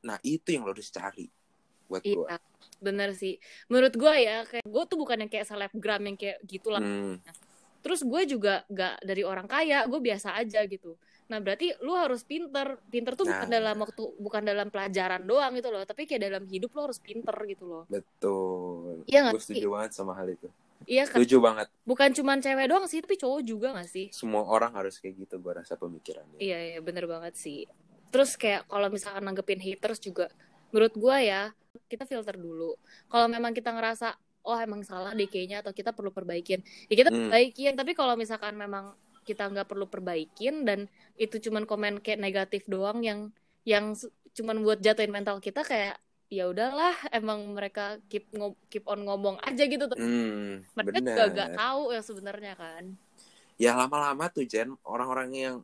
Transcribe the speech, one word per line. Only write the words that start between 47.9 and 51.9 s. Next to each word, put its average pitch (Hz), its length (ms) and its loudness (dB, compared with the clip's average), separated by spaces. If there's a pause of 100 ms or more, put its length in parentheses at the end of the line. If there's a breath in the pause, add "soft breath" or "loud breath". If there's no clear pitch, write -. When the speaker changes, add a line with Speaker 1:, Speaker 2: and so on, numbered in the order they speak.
Speaker 2:
keep 208 220 -8
ngo-, 208 280 -6 (100)
keep 208 160 -8
on 202 220 -4
ngomong 202 340 0
aja 269 240 -2
gitu 277 220 2
tuh. 247 100 -4
Speaker 1:
Hmm, 208 760 -2
Speaker 2:
Mereka 190 240 0
juga 247 240 0
Speaker 1:
bener. 214 80 10
Speaker 2:
nggak 185 240 -2
tahu 254 360 -2
ya 226 120 -4